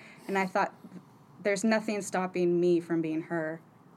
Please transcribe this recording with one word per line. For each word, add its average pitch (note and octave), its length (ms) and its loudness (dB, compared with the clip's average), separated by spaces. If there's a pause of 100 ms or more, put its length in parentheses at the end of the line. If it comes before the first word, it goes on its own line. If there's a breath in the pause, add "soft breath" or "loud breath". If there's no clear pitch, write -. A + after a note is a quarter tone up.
(280 loud breath)
And F#3+ 100 0
I F#3+ 80 2
thought, F#3 280 0 (680)
"There's G3+ 220 0
nothing A3 380 2
stopping F3+ 580 0
me F3 200 4
from E3+ 220 -2
being D#3+ 220 -2
her D#3+ 360 -4 (380)